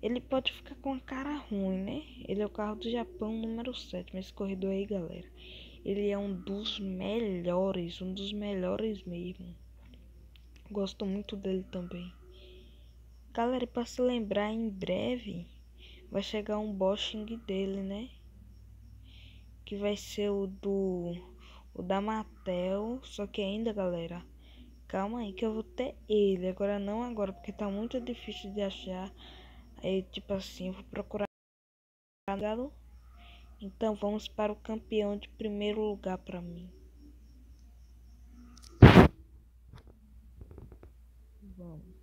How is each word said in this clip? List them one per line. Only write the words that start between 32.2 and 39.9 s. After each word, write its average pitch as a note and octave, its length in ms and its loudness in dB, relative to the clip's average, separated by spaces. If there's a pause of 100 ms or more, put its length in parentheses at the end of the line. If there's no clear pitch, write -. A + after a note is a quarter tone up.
Então G#3+ 340 0
vamos G#3 320 0
para G#3 260 2
o G#3+ 40 -4
campeão G#3+ 600 0
de G#3 120 -8
primeiro G#3 520 0
lugar G3+ 380 0
pra F3+ 240 -6
mim. F3 260 -10 (4000)